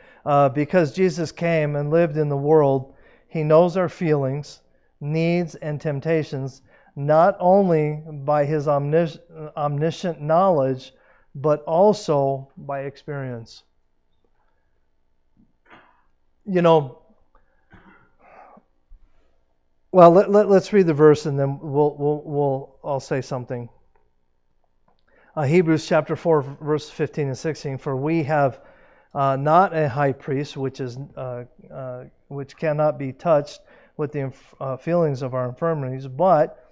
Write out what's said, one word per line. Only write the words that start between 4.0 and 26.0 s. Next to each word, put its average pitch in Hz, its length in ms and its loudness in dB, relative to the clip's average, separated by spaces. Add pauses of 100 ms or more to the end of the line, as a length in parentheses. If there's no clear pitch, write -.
needs, 165 540 -2
and 151 260 -8
temptations, 147 800 -4 (360)
not 160 400 2
only 175 640 2 (220)
by 147 200 0
his 147 220 -2
omnis-, 151 520 0 (380)
omniscient 151 640 -4
knowledge, 147 720 0 (400)
but 147 300 -2
also 156 960 0
by 139 240 -10
experience. 135 800 -12 (2750)
You 185 160 0
know, 160 380 2 (3000)
well, 175 180 10
let, 196 180 6
let, 202 200 4
let's 190 240 4
read 196 160 4
the 160 60 2
verse 151 300 6
and 139 140 -4
then 139 220 -2
we'll, 147 360 0
we'll, 147 280 -2
we'll, 143 580 -4
I'll 143 180 -4
say 139 200 -6
something. 123 480 -10 (1700)
Uh, 156 60 -4
Hebrews 160 440 2
chapter 156 300 0